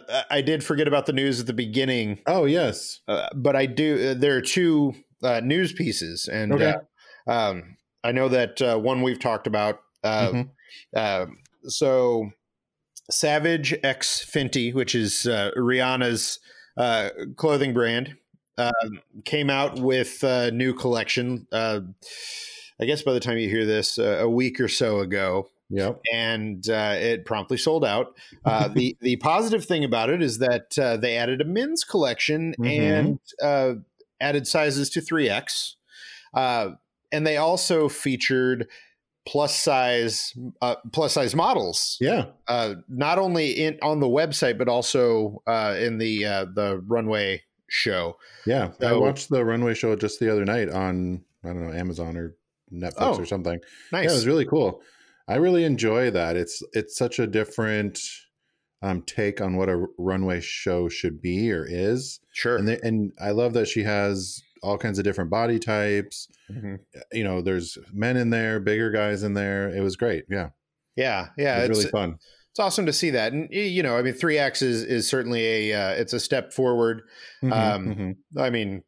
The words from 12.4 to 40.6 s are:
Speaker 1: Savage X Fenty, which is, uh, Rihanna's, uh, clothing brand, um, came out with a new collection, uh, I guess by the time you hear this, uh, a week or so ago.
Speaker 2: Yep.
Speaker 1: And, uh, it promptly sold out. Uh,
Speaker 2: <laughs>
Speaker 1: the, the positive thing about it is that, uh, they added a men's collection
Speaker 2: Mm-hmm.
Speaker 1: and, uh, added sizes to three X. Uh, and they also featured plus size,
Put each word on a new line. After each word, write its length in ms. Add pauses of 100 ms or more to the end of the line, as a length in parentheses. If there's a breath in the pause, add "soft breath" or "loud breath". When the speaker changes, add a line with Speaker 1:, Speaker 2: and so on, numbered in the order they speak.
Speaker 1:
Savage 720
X 420
Fenty, 480
which 220
is, 320
uh, 300
Rihanna's, 840 (380 loud breath)
uh, 340 (260)
clothing 380
brand, 420 (400)
um, 440 (240)
came 260
out 280
with 440
a 280
new 240
collection, 760
uh, 300 (1000 loud breath)
I 40
guess 180
by 100
the 80
time 180
you 100
hear 180
this, 320
uh, 220
a 80
week 320
or 80
so 320
ago. 480 (240)
Speaker 2:
Yep. 280 (120)
Speaker 1:
And, 560
uh, 300
it 260
promptly 320
sold 280
out. 320 (280 loud breath)
Uh, 240
Speaker 2:
<laughs> 60
Speaker 1:
the, 260
the 160
positive 480
thing 200
about 260
it 120
is 160
that, 400
uh, 180
they 200
added 240
a 40
men's 400
collection 760
Speaker 2:
Mm-hmm. 240
Speaker 1:
and, 360 (240)
uh, 320 (460)
added 260
sizes 440
to 100
three 280
X. 480 (580 loud breath)
Uh, 380 (400)
and 140
they 120
also 500
featured 800 (580 loud breath)
plus 320
size, 760 (260)